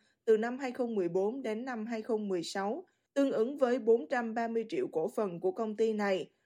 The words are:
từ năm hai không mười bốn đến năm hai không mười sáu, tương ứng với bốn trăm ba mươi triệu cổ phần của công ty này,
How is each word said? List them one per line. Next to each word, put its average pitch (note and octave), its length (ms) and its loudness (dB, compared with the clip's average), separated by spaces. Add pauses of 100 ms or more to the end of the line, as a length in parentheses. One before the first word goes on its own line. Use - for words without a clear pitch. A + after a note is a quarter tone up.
(240)
từ A3 120 8
năm A#3+ 220 -2
hai C4 140 -4
không A#3+ 220 -4
mười F#3 140 2
bốn G3+ 340 0
đến A3+ 220 -4
năm A#3 220 -6
hai A3+ 160 -6
không G#3+ 260 -2
mười F3+ 140 0
sáu, G3+ 420 -4 (300)
tương C#4 180 4
ứng C4 260 0
với B3+ 200 4
bốn A#3 300 4
trăm A#3 260 -2
ba A#3 140 -2
mươi A3+ 200 -2
triệu C3 240 -2
cổ D#3+ 160 0
phần F#3+ 320 -2
của F#3 120 0
công A3 240 -4
ty A3 160 2
này, G3+ 380 0 (140)